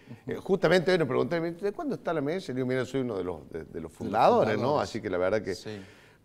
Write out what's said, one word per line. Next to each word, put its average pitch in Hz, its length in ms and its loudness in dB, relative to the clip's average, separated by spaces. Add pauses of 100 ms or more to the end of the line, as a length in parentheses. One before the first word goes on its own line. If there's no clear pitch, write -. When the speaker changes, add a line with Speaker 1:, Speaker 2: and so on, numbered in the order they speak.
(280)
Speaker 1:
eh, - 80 -4
justamente 180 580 4
hoy 185 40 4
nos 160 120 2
preguntan, 160 480 0
"¿De 196 160 -4
cuándo 285 220 -4
está 175 180 -4
la 160 80 0
mesa?". 151 320 -4
Y - 20 -6
digo, 127 100 -2
"Mira, 127 200 0
soy 135 160 -2
uno 120 160 -2
de 92 80 -2
los, 80 240 -8
de, 82 100 -8
de 78 60 -10
los - 80 -18
Speaker 2:
De 82 80 -8
los 80 100 -10
Speaker 1:
fundadores", 123 640 4
¿no? 107 60 0
Speaker 2:
fundadores. 120 300 0
Speaker 1:
Así 113 120 -6
que 104 80 -4
la 92 80 0
verdad 95 240 2
que, 95 140 -4
Speaker 2:
Sí. 107 220 -12 (480)